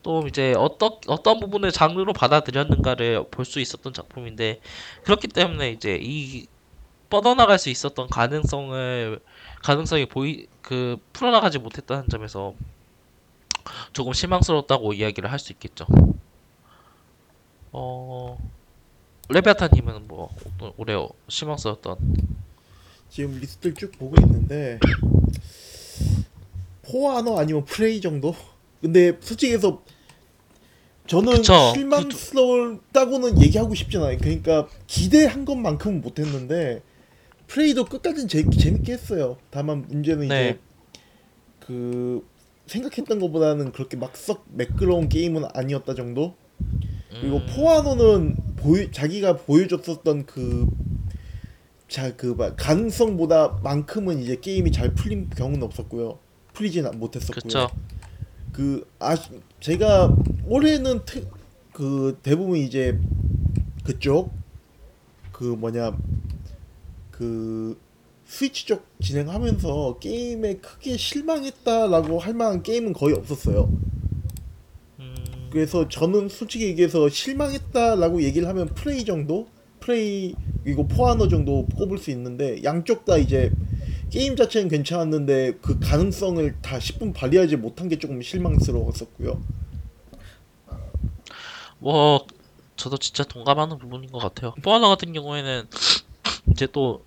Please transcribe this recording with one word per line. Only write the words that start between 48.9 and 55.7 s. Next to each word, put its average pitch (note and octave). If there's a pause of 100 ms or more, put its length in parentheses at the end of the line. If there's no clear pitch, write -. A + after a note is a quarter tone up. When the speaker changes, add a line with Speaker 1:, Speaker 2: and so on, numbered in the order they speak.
Speaker 2:
자기가 F3
보여줬었던 D#3+
그, B2 (1200)
자, C3
그 B2
막 G2+
가능성보다 F#3+
만큼은 D3
이제 B2+
게임이 F#3
잘 E3
풀린 G3+
경우는 C3+
없었고요. A#2 (340)